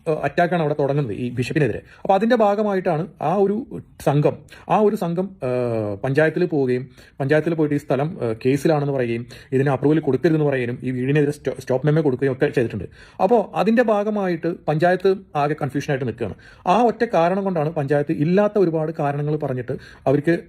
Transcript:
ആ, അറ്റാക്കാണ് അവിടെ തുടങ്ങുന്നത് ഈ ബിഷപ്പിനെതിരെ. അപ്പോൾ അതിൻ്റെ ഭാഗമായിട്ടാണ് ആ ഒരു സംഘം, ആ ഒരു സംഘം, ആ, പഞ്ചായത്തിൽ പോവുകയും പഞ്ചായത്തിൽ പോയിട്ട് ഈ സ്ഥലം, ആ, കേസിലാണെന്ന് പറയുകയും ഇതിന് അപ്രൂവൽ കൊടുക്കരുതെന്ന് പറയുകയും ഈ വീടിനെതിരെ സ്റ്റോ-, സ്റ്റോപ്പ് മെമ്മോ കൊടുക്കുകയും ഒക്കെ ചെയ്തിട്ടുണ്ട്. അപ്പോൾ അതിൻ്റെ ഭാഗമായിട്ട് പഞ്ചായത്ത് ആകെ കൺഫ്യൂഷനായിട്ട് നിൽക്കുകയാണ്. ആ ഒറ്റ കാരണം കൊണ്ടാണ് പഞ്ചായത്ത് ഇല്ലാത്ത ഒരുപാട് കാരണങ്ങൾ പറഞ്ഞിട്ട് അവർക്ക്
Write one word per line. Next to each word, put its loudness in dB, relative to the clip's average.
ആ, 0
അറ്റാക്കാണ് 0
അവിടെ 0
തുടങ്ങുന്നത് 0
ഈ -6
ബിഷപ്പിനെതിരെ. -2
അപ്പോൾ 2
അതിൻ്റെ 2
ഭാഗമായിട്ടാണ് 0
ആ 0
ഒരു 0
സംഘം, 2
ആ 2
ഒരു 2
സംഘം, -4
ആ, -2
പഞ്ചായത്തിൽ 2
പോവുകയും 0
പഞ്ചായത്തിൽ 2
പോയിട്ട് 0
ഈ 2
സ്ഥലം, -2
ആ, -2
കേസിലാണെന്ന് 2
പറയുകയും -2
ഇതിന് 2
അപ്രൂവൽ 2
കൊടുക്കരുതെന്ന് 2
പറയുകയും -2
ഈ -4
വീടിനെതിരെ 2
സ്റ്റോ-, -6
സ്റ്റോപ്പ് -2
മെമ്മോ 2
കൊടുക്കുകയും 0
ഒക്കെ 0
ചെയ്തിട്ടുണ്ട്. -2
അപ്പോൾ 4
അതിൻ്റെ 2
ഭാഗമായിട്ട് -2
പഞ്ചായത്ത് 2
ആകെ 0
കൺഫ്യൂഷനായിട്ട് -4
നിൽക്കുകയാണ്. -6
ആ 4
ഒറ്റ 2
കാരണം 2
കൊണ്ടാണ് -2
പഞ്ചായത്ത് 0
ഇല്ലാത്ത 2
ഒരുപാട് 0
കാരണങ്ങൾ -2
പറഞ്ഞിട്ട് -6
അവർക്ക് 2